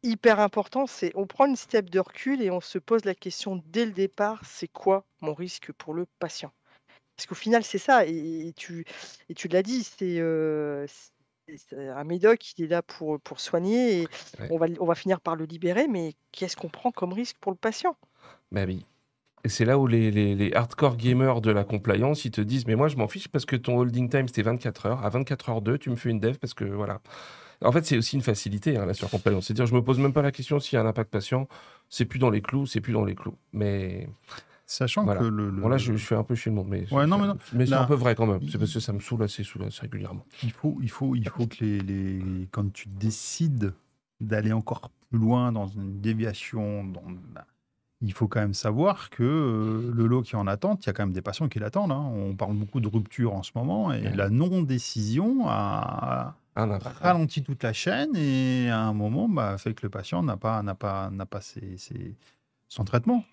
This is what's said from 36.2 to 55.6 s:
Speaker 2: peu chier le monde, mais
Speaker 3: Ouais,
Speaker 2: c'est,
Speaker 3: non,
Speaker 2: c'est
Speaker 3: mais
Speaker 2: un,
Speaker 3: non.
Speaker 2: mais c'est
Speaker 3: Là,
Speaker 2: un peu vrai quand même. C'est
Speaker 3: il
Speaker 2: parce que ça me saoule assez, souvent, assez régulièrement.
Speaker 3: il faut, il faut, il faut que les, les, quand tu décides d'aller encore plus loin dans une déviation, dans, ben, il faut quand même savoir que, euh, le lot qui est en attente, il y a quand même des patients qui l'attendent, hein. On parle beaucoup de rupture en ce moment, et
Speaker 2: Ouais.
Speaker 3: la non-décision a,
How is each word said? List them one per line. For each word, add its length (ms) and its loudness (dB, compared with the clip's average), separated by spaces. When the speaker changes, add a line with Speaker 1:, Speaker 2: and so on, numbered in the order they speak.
Speaker 2:
peu 120 -2
chier 160 -4
le 40 0
monde, 140 -2
mais 120 -2
Speaker 3:
Ouais, 120 4
Speaker 2:
c'est, 40 4
Speaker 3:
non, 100 4
Speaker 2:
c'est 40 2
Speaker 3:
mais 20 2
Speaker 2:
un, 40 2
Speaker 3:
non. 100 -2
Speaker 2:
mais 120 4
c'est 60 2
Speaker 3:
Là, 120 4
Speaker 2:
un 20 4
peu 80 4
vrai 220 4
quand 100 2
même. 160 2
C'est 120 -6
Speaker 3:
il 60 -2
Speaker 2:
parce 140 0
que 60 0
ça 140 -4
me 60 -2
saoule 240 -2
assez, 200 -4
souvent, 240 -8
assez 140 -10
régulièrement. 440 -8
Speaker 3:
il 80 -2
faut, 300 -2
il 80 -2
faut, 260 -2
il 140 0
faut 180 -2
que 160 -6
les, 180 0
les, 720 -4
quand 220 -2
tu 160 -16
décides 840 -2
d'aller 320 0
encore 360 -4
plus 100 2
loin 320 4
dans 160 -4
une 340 -8
déviation, 840 -2
dans, 220 -10
ben, 380 -14
il 100 0
faut 160 0
quand 120 0
même 160 0
savoir 560 0
que, 120 -2
euh, 680 0
le 140 4
lot 160 4
qui 100 -8
est 40 -2
en 100 0
attente, 380 0
il 20 0
y 20 0
a 40 -2
quand 100 -2
même 100 0
des 80 -2
patients 260 -2
qui 120 -2
l'attendent, 320 -2
hein. 100 -2
On 200 -4
parle 200 -2
beaucoup 240 -2
de 80 0
rupture 480 0
en 80 -6
ce 120 -12
moment, 380 0
et 80 -2
Speaker 2:
Ouais. 140 0
Speaker 3:
la 140 2
non-décision 1160 2
a, 880 -2